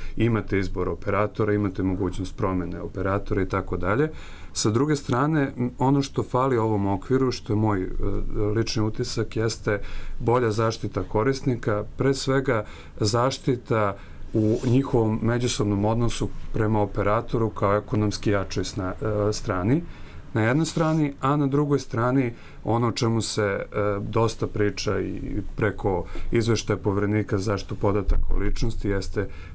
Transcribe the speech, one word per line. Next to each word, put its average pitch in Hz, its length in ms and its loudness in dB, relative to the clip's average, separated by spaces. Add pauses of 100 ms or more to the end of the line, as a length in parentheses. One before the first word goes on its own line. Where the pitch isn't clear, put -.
(180)
imate 110 420 2
izbor 92 300 -2
operatora, 104 640 0
imate 101 300 0
mogućnost 92 540 -2
promene 90 440 -2
operatora 95 600 -2
i 92 80 0
tako 95 280 -2
dalje. 110 320 0 (440)
Sa - 160 0
druge 143 260 2
strane, 139 640 0
m, 120 200 -2
ono 139 240 4
što 139 220 -2
fali 127 340 2
ovom 107 300 2
okviru, 127 440 0
što - 220 -4
je 104 40 2
moj, 107 240 2
e, 92 60 -2 (680)
lični 113 280 0
utisak, 107 520 -2
jeste 110 440 0 (400)
bolja 117 320 4
zaštita 110 520 0
korisnika, 113 800 0 (140)
pre 135 160 2
svega 131 520 0 (340)
zaštita 117 1000 0 (360)
u 110 320 4
njihovom 117 560 2
međusobnom 113 640 0
odnosu 117 440 0 (240)
prema 107 280 2
operatoru 107 680 0
kao 104 260 2
ekonomski 107 560 0
jačoj 98 320 0
sna-, 92 300 -4 (360)
e, 107 40 0
strani, 104 480 0 (520)
na 110 100 2
jednoj 139 220 2
strani, 156 560 0
a 139 140 2
na 147 120 2
drugoj 143 320 2
strani 123 540 0 (340)
ono 117 200 2
o 110 40 2
čemu 113 300 2
se, - 200 -2
e, 101 240 0 (360)
dosta 110 460 0
priča 104 520 0
i 95 420 -4 (140)
preko 95 500 0 (260)
izveštaja 110 460 2
Poverenika 104 600 0
za 92 60 -2
zaštitu 101 320 -2
podataka 101 580 4
o - 40 6
ličnosti 107 520 2
jeste 98 400 -2 (260)